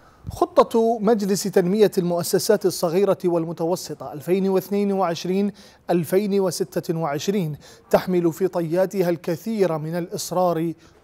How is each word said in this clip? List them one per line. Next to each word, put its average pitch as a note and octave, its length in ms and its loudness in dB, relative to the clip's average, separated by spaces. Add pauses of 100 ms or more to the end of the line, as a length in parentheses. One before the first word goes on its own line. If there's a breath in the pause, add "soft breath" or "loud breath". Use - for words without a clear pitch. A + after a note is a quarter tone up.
(300 loud breath)
خطة A#3 680 2
مجلس G3+ 440 2
تنمية G3 560 4
المؤسسات F3 680 0
الصغيرة F#3 580 0
والمتوسطة E3 880 -4
ألفين F3+ 360 0
واثنين G3 440 0
وعشرين F#3+ 600 0 (380 loud breath)
ألفين F#3+ 500 0
وستة F3 580 -2
وعشرين D#3 580 -2 (340 loud breath)
تحمل F3 420 2
في F#3 160 -2
طياتها F3+ 600 0
الكثير F3 680 -2
من D#3+ 200 -6
الإصرار E3+ 760 -2 (320 soft breath)